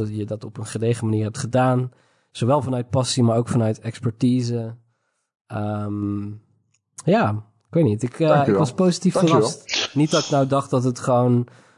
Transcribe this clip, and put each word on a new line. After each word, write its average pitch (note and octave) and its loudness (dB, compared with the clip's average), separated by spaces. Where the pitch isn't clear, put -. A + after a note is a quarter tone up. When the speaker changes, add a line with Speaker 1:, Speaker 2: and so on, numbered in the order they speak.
Speaker 1:
je G#2+ -6
dat G#2+ -10
op A2 -14
een G#2+ -10
gedegen A2+ -2
manier A2 0
hebt G#2 -6
gedaan. B2+ 0
Zowel C3+ 0
vanuit B2 -4
passie, B2+ 0
maar A2+ 4
ook A#2+ 0
vanuit A2 0
expertise. A#2+ -2
Ehm, G#2 -6
ja, F#3 2
ik - -20
weet E3+ 4
niet. G#2+ 2
Ik, A#2+ -4
eh, D#3+ 2
Speaker 2:
Dankjewel. D3 4
Speaker 1:
ik F#2+ 4
was C#3+ 2
positief F3+ 2
Speaker 2:
Dankjewel. D#3+ 4
Speaker 1:
verrast. - -6
Niet D3+ 2
dat D#3 2
ik - -8
nou C#3 2
dacht C#3 -2
dat C3 0
het B2+ -2
gewoon, B2 2